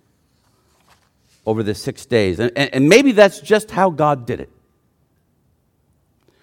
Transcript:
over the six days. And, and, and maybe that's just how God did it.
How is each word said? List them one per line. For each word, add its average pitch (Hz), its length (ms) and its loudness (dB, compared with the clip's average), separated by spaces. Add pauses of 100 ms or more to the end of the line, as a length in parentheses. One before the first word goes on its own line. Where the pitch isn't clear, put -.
(1400)
over 110 200 -4
the 101 100 -4
six - 320 -12
days. 95 320 0
And, 117 160 -2
and, 139 180 -4
and 135 160 0
maybe 262 220 6
that's 202 300 4
just 208 320 -2
how 185 180 0
God 147 360 -2
did 110 120 -8
it. 67 120 -16 (1900)